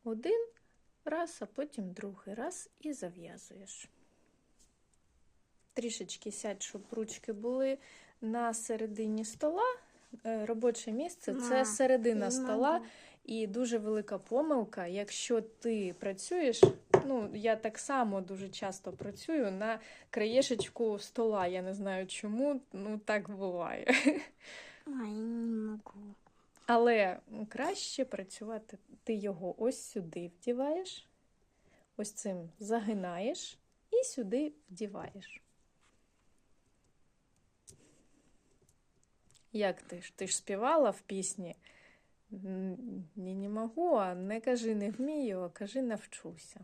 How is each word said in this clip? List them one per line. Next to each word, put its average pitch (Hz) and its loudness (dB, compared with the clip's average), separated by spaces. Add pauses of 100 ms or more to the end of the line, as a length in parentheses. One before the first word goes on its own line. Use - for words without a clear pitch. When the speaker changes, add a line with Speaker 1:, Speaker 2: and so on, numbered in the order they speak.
Speaker 1:
Один 320 2 (580)
раз, 330 -2
а 214 -4
потім 196 -6
другий 196 -10
раз 285 -6 (100)
і 302 -6
зав'язуєш. 180 -12 (1800)
Трішечки 220 -6
сядь, 202 -6
щоб - -10 (100)
ручки 220 -6
були 262 0 (440)
на 233 0
середині 220 -2
стола. 370 2 (500)
Е, 220 0
робоче 233 2
місце — 277 -2 (160)
це 247 6
Speaker 2:
Ма, 262 6
Speaker 1:
середина 240 4
Speaker 2:
не 240 2
Speaker 1:
стола 254 4
Speaker 2:
можу. 233 -10 (320)
Speaker 1:
і 220 -2
дуже 233 0
велика 214 -2
помилка, 233 0
якщо 202 0
ти 214 -2
працюєш, 233 2 (440)
ну, 247 0
я 220 2
так 220 -4
само 220 0
дуже 190 -8
часто 190 -6
працюю 208 -2
на 220 -2 (300)
краєшечку 220 2
стола, 208 2
я 185 -2
не 185 -4
знаю 190 -2
чому, 254 0 (120)
ну, 208 -4
так 214 0
буває. 190 -4
<laughs> 277 6 (640)
Speaker 2:
А, 311 -12
я 262 -4
не 226 -2
можу. 208 -14 (500)
Speaker 1:
Але 233 6 (300)
краще 302 -2
працювати, 208 -10 (260)
ти 226 -2
його 190 -2
ось 254 2
сюди 175 -8
вдіваєш, 294 -2 (880)
ось 214 -4
цим 180 -6 (100)
загинаєш 208 -2 (340)
і 494 6
сюди 277 -2 (160)
вдіваєш. 196 -10 (4000)
Як 196 2
ти 175 -12
ж? - -16
Ти 190 -6
ж - 0
співала 247 4
в 196 -4
пісні: 185 -4 (800)
«Н-, 190 -4 (380)
ні, 190 -6
не 196 -4
можу, 226 2
а 185 2
не 196 -4
кажи 226 2
не 202 0
вмію, 254 0
а 175 -4
кажи 208 -4
навчуся». 208 -6